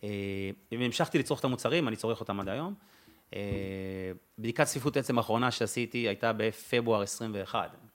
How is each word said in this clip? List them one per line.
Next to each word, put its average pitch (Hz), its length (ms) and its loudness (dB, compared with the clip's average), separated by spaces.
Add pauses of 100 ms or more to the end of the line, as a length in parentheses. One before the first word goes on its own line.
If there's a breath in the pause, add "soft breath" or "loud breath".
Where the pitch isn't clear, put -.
אה, 104 60 -6 (600)
והמשכתי 123 480 2
לצרוך 135 200 0
את - 60 -2
המוצרים, 127 420 2
אני 110 80 -2
צורך 113 240 -2
אותם 98 200 -2
עד 98 100 -2
היום. 151 240 -4 (600 loud breath)
אה, 101 60 -6 (1000)
בדיקת 113 240 2
צפיפות 139 340 0
עצם 127 200 2
האחרונה 117 340 4
שעשיתי 117 460 0
הייתה 113 360 2
בפברואר 110 680 2
עשרים 110 320 -4
ואחד. 95 360 -2 (260)